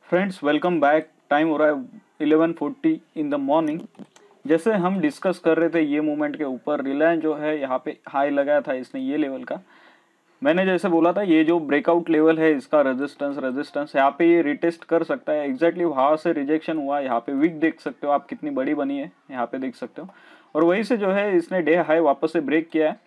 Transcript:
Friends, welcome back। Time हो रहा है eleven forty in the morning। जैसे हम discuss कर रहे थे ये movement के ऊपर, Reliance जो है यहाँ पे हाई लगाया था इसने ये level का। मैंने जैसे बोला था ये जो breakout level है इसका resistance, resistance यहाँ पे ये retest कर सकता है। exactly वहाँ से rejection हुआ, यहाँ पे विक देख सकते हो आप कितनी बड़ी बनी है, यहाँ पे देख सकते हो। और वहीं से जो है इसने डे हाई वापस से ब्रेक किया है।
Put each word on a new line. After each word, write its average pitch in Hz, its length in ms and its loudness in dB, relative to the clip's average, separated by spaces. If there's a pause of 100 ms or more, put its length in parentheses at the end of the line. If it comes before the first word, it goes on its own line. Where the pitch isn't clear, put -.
Friends, 190 300 -2
welcome 151 360 0
back। 151 260 2 (280)
Time 151 180 2
हो 151 100 -2
रहा 151 100 2
है 139 180 -2 (360)
eleven 156 320 2
forty 160 480 -2 (160)
in 151 160 -4
the 139 160 -4
morning। 156 360 -2 (640)
जैसे 165 260 2
हम 190 260 0
discuss 165 400 -2
कर 160 180 2
रहे 165 120 2
थे 165 120 0
ये 147 200 0
movement 147 340 -4
के 151 80 -6
ऊपर, 139 380 -4
Reliance 156 400 0
जो 156 140 -2
है 151 260 -4
यहाँ 131 240 -4
पे 151 120 -10 (100)
हाई 143 220 -2
लगाया 143 320 2
था 143 120 -6
इसने 131 280 -8
ये 135 160 -4
level 135 260 -4
का। 143 160 -8 (840)
मैंने 170 220 2
जैसे 185 240 0
बोला 165 240 4
था 196 80 -2
ये 160 220 4
जो 170 160 2
breakout 160 500 0
level 160 280 4
है 160 200 2
इसका 147 240 0
resistance, 139 580 -4
resistance 143 560 -6
यहाँ 139 240 2
पे 170 60 4
ये 170 160 6
retest 147 420 -2
कर 165 200 0
सकता 151 300 -4
है। 147 160 -2
exactly 165 340 0
वहाँ 147 340 2
से 170 160 -2
rejection 156 440 -2
हुआ, 143 220 -4
यहाँ 127 200 -2
पे 139 140 -8
विक 156 260 0
देख 160 200 -2
सकते 143 280 -8
हो 143 60 2
आप 139 120 0
कितनी 147 240 -10
बड़ी 139 240 -2
बनी 139 240 -4
है, 147 140 -8 (200)
यहाँ 123 140 -4
पे 131 120 -10
देख 131 180 -8
सकते - 260 -14
हो। 110 60 -14 (480)
और 156 80 2
वहीं 185 200 2
से 233 140 0
जो 202 120 0
है 202 280 2
इसने 175 240 0
डे 156 140 4
हाई 160 240 2
वापस 156 340 0
से 175 60 0
ब्रेक 156 300 -2
किया 156 200 2
है। 202 180 -8